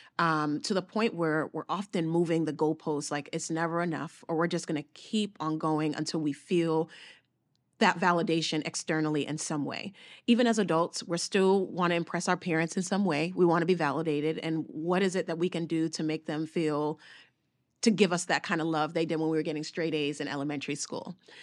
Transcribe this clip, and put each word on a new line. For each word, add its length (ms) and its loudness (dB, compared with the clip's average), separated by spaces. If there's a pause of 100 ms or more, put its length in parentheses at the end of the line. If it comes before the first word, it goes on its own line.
(180)
um, 440 2
to 100 -2
the 100 2
point 320 -2
where 380 0
we're 160 -8
often 380 -2
moving 400 2
the 60 -2
goalposts, 580 -2
like, 220 -4
it's 180 -6
never 320 0
enough, 460 -6
or 80 -2
we're 100 2
just 200 -2
gonna 180 -4 (100)
keep 460 -4
on 180 -2
going 360 0
until 260 -4
we 120 0
feel 560 0 (920)
that 200 4
validation 680 2
externally 600 0
in 100 -6
some 280 -4
way. 280 -8 (340)
Even 200 6
as 120 4
adults, 460 0
we're 140 -4
still 480 4
wanna 280 0
impress 320 -2
our 100 2
parents 400 -2
in 60 -2
some 220 0
way. 320 0
We 80 6
wanna 220 4
be 80 4
validated. 640 0
And 300 -4
what 340 0
is 120 0
it 120 -2
that 120 -4
we 120 0
can 160 -4
do 240 -2
to 120 -6
make 220 -4
them 220 -4
feel, 520 -2 (840)
to 80 6
give 240 4
us 100 -2
that 180 2
kind 200 -2
of 40 0
love 280 0
they 100 2
did 120 -2
when 120 0
we 80 2
were 60 0
getting 200 -4
straight 320 -4
A's 260 -2
in 60 -2
elementary 480 -4
school? 420 -8 (260)